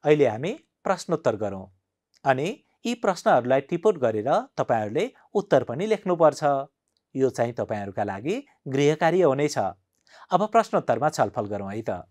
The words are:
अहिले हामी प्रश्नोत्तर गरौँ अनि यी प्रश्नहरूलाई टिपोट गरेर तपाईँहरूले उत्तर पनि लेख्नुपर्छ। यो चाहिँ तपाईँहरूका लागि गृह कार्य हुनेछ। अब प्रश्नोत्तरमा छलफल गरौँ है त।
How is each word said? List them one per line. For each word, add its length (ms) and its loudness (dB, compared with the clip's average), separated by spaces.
अहिले 240 6
हामी 240 -4
प्रश्नोत्तर 520 -2
गरौँ 320 -6
अनि 400 0
यी 80 -2
प्रश्नहरूलाई 680 2
टिपोट 360 -2
गरेर 320 -2
तपाईँहरूले 540 -2
उत्तर 300 2
पनि 220 -6
लेख्नुपर्छ। 580 2
यो 140 2
चाहिँ 220 -2
तपाईँहरूका 520 -6
लागि 420 -6
गृह 260 2
कार्य 280 2
हुनेछ। 360 2
अब 120 2
प्रश्नोत्तरमा 680 0
छलफल 360 -2
गरौँ 260 -8
है 160 -8
त। 220 -8